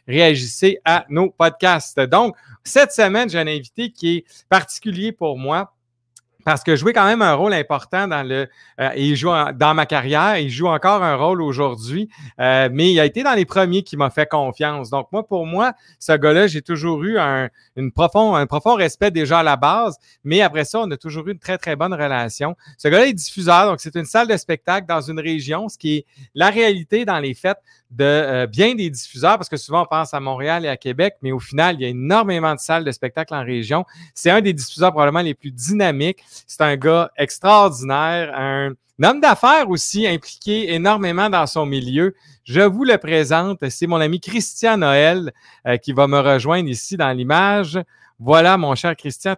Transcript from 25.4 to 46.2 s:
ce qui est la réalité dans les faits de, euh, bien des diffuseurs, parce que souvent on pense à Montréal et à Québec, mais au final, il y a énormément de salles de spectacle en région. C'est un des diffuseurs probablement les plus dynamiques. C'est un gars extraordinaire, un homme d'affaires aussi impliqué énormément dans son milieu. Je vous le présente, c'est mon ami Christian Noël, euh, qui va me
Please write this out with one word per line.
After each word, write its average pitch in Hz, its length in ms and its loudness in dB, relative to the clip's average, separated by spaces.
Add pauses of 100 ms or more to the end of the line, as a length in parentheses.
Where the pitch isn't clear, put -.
ce - 80 -14
qui 151 220 -4
est 143 80 -10 (280)
la 170 140 4
réalité 208 560 0
dans 190 140 -2
les 139 160 -6
faits 190 240 -4 (320)
de, 123 140 -2
euh, 139 420 2
bien 185 300 0
des 196 120 -4
diffuseurs, 147 480 0
parce 190 140 -10
que 156 80 -6
souvent 156 240 -2
on 165 40 -4
pense 156 280 -4
à 143 60 -6
Montréal 139 440 -4
et 151 40 -4
à 131 100 -4
Québec, 147 440 -4
mais 131 100 -6
au 131 80 -6
final, 165 340 0
il 135 80 -8
y - 20 -4
a 123 40 -4
énormément 160 680 0
de 135 60 -10
salles 165 240 -2
de 139 80 -4
spectacle 156 420 -8
en 139 100 -6
région. 123 400 -4 (300)
C'est - 160 0
un 208 100 4
des 196 140 0
diffuseurs 156 380 0
probablement 151 300 2
les 160 120 -4
plus 143 160 -14
dynamiques. 156 760 -2 (220)
C'est - 140 -14
un 151 160 2
gars 160 400 2
extraordinaire, 156 1200 2
un 139 320 -4 (320)
homme 247 180 4
d'affaires 262 480 4
aussi 190 380 -2
impliqué 202 680 -4
énormément 190 560 0
dans 175 200 0
son 156 180 -4
milieu. 139 480 -2 (300)
Je 131 160 0
vous 208 240 2
le 240 140 4
présente, 160 680 -2
c'est 170 200 -6
mon 170 120 0
ami 160 200 -2
Christian 220 560 -2
Noël, 156 560 2 (340)
euh, 123 100 2
qui 127 160 -8
va 139 140 4
me 139 140 2